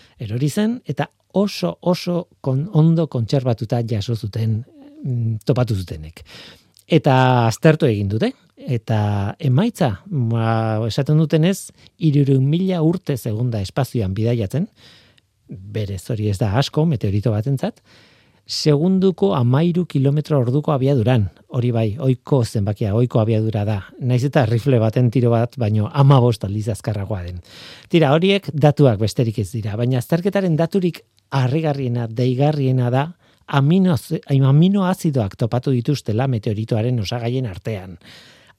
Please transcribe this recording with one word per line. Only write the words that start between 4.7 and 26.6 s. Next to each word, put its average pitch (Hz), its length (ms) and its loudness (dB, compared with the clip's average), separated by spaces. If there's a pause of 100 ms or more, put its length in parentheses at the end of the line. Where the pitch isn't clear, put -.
mm, 117 420 -4
topatu 113 320 0
zutenek. 80 460 -10 (640)
Eta 127 640 4
aztertu 156 400 2
egin 104 180 0
dute, 113 240 -2 (260)
eta 104 880 -2
emaitza, 156 460 0 (180)
ba, 117 440 -2 (360)
esaten 147 320 0
dutenez, 160 540 0 (260)
hirurehun 139 480 2
mila 180 400 0
urte 165 320 -2
egon 117 320 -4
da 110 100 -2
espazioan 101 540 -2
bidaiatzen, 117 540 -2 (800)
berez 101 560 -10 (100)
hori 104 160 -2
ez 95 80 -2
da 104 220 0
asko, 151 260 0
meteorito 107 480 0
batentzat, 131 480 -4 (640)
segunduko 185 880 2
hamairu 156 560 2
kilometro 143 480 0
orduko 127 320 0
abiaduran, 127 560 2 (240)
hori 120 240 -2
bai, 113 140 0 (100)
ohiko 131 460 0
zenbakia, 104 500 -2
ohiko 120 240 2
abiadura 110 480 0
da, 104 140 -2 (180)
nahiz 123 320 0
eta 127 160 2
rifle 117 320 0
baten 117 320 2
tiro 117 240 2
bat, 117 240 -2
baino 107 320 -2
hamabost 131 560 4
aldiz 101 240 -6